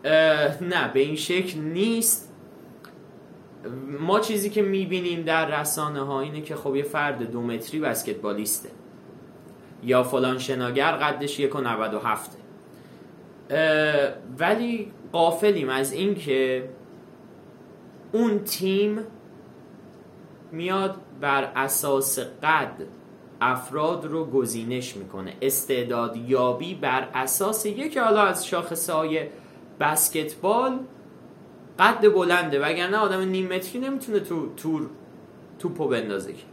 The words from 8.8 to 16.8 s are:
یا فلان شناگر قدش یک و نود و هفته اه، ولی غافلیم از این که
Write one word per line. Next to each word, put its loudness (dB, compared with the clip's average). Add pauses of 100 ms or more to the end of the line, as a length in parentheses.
یا 4
فلان 2
شناگر 0
قدش -2
یک 0
و -2
نود -2
و -2
هفته -4 (1120)
اه، 4 (260)
ولی 0 (200)
غافلیم 4
از 0
این 0
که 0 (1400)